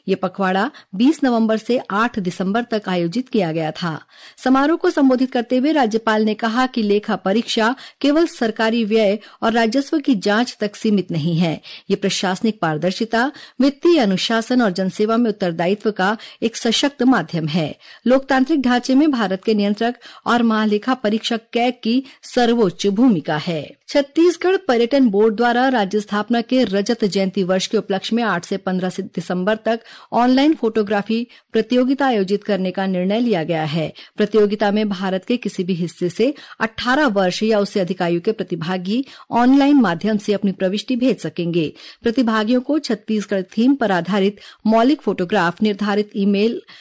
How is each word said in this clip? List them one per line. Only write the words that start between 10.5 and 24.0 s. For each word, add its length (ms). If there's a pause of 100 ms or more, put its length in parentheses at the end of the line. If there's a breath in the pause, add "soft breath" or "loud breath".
तक 160
सीमित 340
नहीं 260
है। 240 (300 loud breath)
ये 60
प्रशासनिक 640
पारदर्शिता, 720 (280 loud breath)
वित्तीय 380
अनुशासन 640
और 80
जनसेवा 460
में 140
उत्तरदायित्व 600
का 260 (260 loud breath)
एक 140
सशक्त 460
माध्यम 460
है। 300 (280 loud breath)
लोकतांत्रिक 560
ढांचे 320
में 160
भारत 340
के 100
नियंत्रक 400 (320 loud breath)
और 160
महालेखा 520
परीक्षक 460 (120)
कैग 300
की 220 (180 loud breath)
सर्वोच्च 640
भूमिका 500
है। 400 (120)
छत्तीसगढ़ 680